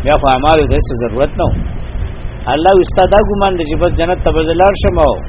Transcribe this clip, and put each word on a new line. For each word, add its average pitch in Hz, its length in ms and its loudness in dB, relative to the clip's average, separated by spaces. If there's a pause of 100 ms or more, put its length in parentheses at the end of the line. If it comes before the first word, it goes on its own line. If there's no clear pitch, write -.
بیا 143 160 2
خو 143 140 -2
اعمالو 147 360 2
ته 135 80 2
هېڅ - 120 0 (140)
ضرورت 120 360 -2
نه 170 80 0
و. - 40 0 (1000)
الله 165 240 2
وی 175 140 4
ستا 190 120 2 (100)
دا - 60 6 (100)
ګمان 196 280 0
دی 170 120 -2
چې 160 120 -4
بس 170 180 2
جنت 175 260 -2
ته 170 100 2
به 160 120 0
زه 160 140 0
لاړ 196 120 4 (100)
شم 190 220 0
او 127 80 2 (160)